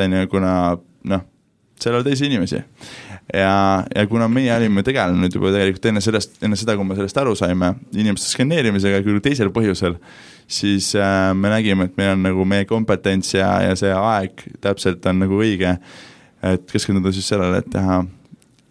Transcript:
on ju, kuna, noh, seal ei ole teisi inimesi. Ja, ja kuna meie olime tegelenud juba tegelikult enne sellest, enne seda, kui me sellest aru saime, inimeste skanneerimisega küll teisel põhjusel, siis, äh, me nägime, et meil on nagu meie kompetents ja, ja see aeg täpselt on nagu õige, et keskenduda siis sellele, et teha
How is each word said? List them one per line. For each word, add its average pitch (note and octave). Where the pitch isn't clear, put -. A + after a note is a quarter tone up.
on F#2+
ju, F#2
kuna, F#2+
noh, F#2
seal A#2+
ei -
ole C3
teisi C#3+
inimesi. -
Ja, G2
ja G#2
kuna A2+
meie B2
olime G#2+
tegelenud F2+
juba F#2+
tegelikult G2
enne G#2+
sellest, G#2+
enne G#2+
seda, G#2+
kui G2
me F#2+
sellest G2
aru B2
saime, F2+
inimeste G#2
skanneerimisega G#2+
küll G#2
teisel B2
põhjusel, F#2
siis, G2+
äh, G2
me G2
nägime, G2+
et -
meil G2
on F#2+
nagu F#2
meie G2
kompetents G#2
ja, F#2+
ja F#2
see G2
aeg G2
täpselt G2
on F#2
nagu F#2+
õige, F#2
et F#2
keskenduda G2
siis F#2+
sellele, F#2
et -
teha F#2